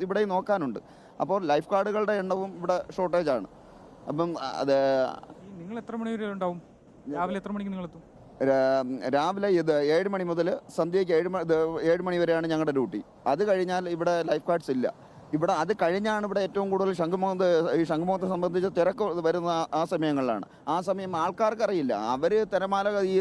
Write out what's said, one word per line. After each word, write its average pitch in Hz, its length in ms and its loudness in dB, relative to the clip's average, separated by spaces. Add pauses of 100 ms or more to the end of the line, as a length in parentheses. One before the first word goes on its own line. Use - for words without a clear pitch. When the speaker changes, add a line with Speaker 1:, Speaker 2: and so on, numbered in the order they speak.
Speaker 1:
ഇവിടെയും 196 300 0
നോക്കാനുണ്ട്. 180 440 -2 (440)
അപ്പോൾ 180 160 0 (120)
ലൈഫ് 156 220 2
ഗാർഡുകളുടെ 202 500 0
എണ്ണവും 190 360 -4
ഇവിടെ 175 180 0 (200)
ഷോർട്ടേജാണ്. 160 520 0 (640)
അപ്പം 165 180 0 (320)
അത് 135 160 2 (840)
Speaker 2:
നിങ്ങൾ 185 220 -12
എത്ര 226 180 -10
മണി 226 140 -4
വരെ 214 220 -6
ഉണ്ടാവും? 180 240 -4 (560)
രാവിലെ 180 260 -2
എത്ര 196 140 -8
മണിക്ക് 202 180 -6
നിങ്ങൾ 185 160 -8
എത്തും? 165 140 -20 (460)
Speaker 1:
രാ-, 135 360 4 (300)
രാവിലെ 196 340 2 (100)
ഇത് 160 160 2 (200)
ഏഴ് 190 180 2
മണി 185 180 -2
മുതൽ 170 160 2 (300)
സന്ധ്യയ്ക്ക് 175 400 2
ഏഴ് 175 160 2
മ-, 185 120 -2
ഇത് 165 100 4 (360)
ഏഴ് 180 160 2
മണി 180 160 0
വരെയാണ് 165 280 2
ഞങ്ങളുടെ 156 260 0
ഡ്യൂട്ടി. 123 240 -2 (300)
അത് 147 180 2
കഴിഞ്ഞാൽ 185 340 0 (120)
ഇവിടെ 170 180 2 (160)
ലൈഫ് 156 200 0
ഗാർഡ്സ് 170 260 0
ഇല്ല. 120 120 0 (500)
ഇവിടെ 175 160 2 (100)
അത് 170 80 -2 (100)
കഴിഞ്ഞാണ് 208 460 0
ഇവിടെ 196 180 -2
ഏറ്റവും 196 260 -2
കൂടുതൽ 190 300 0
ശംഖുമുഖത്ത്, 185 480 0 (320)
ഈ - 100 4
ശംഖുമുഖത്തെ 180 400 0
സംബന്ധിച്ച് 180 460 0
തിരക്ക് 185 280 2 (220)
വരുന്ന 170 300 0
ആ, - 20 0 (200)
ആ - 20 2 (100)
സമയങ്ങളിലാണ്. 139 540 0 (280)
ആ 165 40 2 (100)
സമയം 190 240 -4 (100)
ആൾക്കാർക്കറിയില്ല, 196 720 0 (200)
അവർ 156 200 2 (200)
തിരമാല, 196 360 2 (240)
ഈ - 80 4